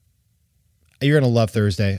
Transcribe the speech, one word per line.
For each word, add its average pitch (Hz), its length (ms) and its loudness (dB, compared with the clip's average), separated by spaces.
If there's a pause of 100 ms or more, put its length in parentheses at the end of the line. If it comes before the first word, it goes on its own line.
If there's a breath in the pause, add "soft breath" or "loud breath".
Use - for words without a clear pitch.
(1000)
You're 147 200 2
gonna 127 120 0
love 117 180 2
Thursday. 101 480 -2